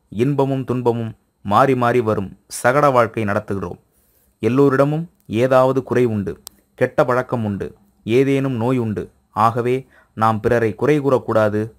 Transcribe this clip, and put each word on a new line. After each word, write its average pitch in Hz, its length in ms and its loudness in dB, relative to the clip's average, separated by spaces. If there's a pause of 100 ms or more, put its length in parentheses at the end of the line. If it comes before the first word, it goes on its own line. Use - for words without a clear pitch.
இன்பமும் 135 560 -2
துன்பமும் 117 500 -2 (280)
மாறி 123 340 2
மாறி 120 240 0
வரும் 104 380 -2 (240)
சகட 143 300 2
வாழ்க்கை 117 320 0
நடத்துகிறோம். 101 560 -6 (580)
எல்லோரிடமும் 139 720 2 (160)
ஏதாவது 131 560 2
குறை 123 220 0
உண்டு, 107 380 -4 (320)
கெட்ட 131 300 0
பழக்கம் 123 400 -2
உண்டு, 101 320 -6 (280)
ஏதேனும் 135 500 0
நோய் 123 240 -2
உண்டு. 107 320 -4 (200)
ஆகவே 120 560 0 (280)
நாம் 110 260 0
பிறரை 113 340 0
குறை 147 260 0
கூறக்கூடாது, 110 800 0